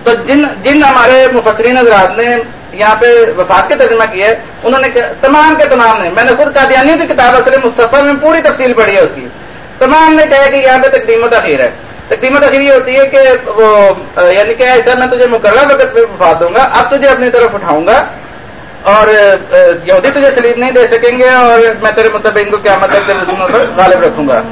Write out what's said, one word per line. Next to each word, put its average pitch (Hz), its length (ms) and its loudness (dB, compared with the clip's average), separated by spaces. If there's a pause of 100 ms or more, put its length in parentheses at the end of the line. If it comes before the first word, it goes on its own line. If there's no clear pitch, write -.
تو 233 100 0
جن، 233 280 0 (200)
جن 294 220 0
ہمارے 262 500 2
مفسرین 226 440 0
حضرات 214 400 2
نے 240 180 -2 (380)
یہاں 214 260 0
پہ 233 60 0 (320)
وفات - 320 -2
کا 294 100 0
ترجمہ 226 320 0
کیا 185 160 -4
ہے، 226 80 0 (280)
انہوں 262 180 -2
نے 262 80 -4
کہ-، - 140 -2 (180)
تمام 190 340 2
کے - 100 2
تمام 233 360 0
نے، 170 80 -6
میں 208 140 -2
نے 247 120 0
خود 285 200 -2
قادیانیوں 269 420 2
کی 330 80 -2
کتاب 254 300 0
اصل 262 280 0
مصطفیٰ 247 400 0
میں 285 180 0
پوری 320 200 0
تفصیل 262 320 0
پڑھی 208 220 0
ہے 190 40 2
اس 165 160 2
کی، 127 120 -14 (520)
تمام 311 340 2
نے 311 160 4
کہا 277 200 2
کہ 277 60 -4
یہاں 262 280 2
پہ 269 40 2
تقدیم 226 360 0
و 240 40 -2
تاخیر 180 320 -2
ہے۔ 123 100 0 (380)
تقدیم 254 280 -4
و 285 40 2
تاخیر 277 220 2
یہ 277 100 0
ہوتی 262 280 2
ہے 269 80 4
کہ 269 120 0 (260)
وہ، 214 480 2 (220)
آ، 180 60 -2
یعنی 196 320 2
کہ 240 100 -2
ایسا 247 360 2
میں 254 80 -2
تجھے 247 200 0
مقررہ 226 380 0
وقت 269 300 0
پہ 233 40 2
وفات 185 400 0
دوں 170 140 -2
گا، 262 200 0
اب 247 180 -2
تجھے 277 180 0
اپنی 247 200 0
طرف 233 260 0
اٹھاؤں 170 320 -4
گا 254 180 0 (760)
اور، 214 240 2
آ، 202 500 2 (280)
یہودی 190 260 0
تجھے 277 240 2
سلیب 240 220 0
نہیں 247 140 -4
دے 247 200 2
سکیں 240 260 0
گے 254 120 2
اور 247 300 2 (240)
میں 220 80 0
تیرے 226 220 0
مطلب 214 220 -2
ان 208 160 -2
کو 208 60 -2
قیامت 196 320 0
تک 202 180 0
تیرے 196 180 -4
دشمنوں 185 240 -6
پر 214 280 -2
غالب 185 240 2
رکھوں - 260 -2
گا۔ 123 140 0 (100)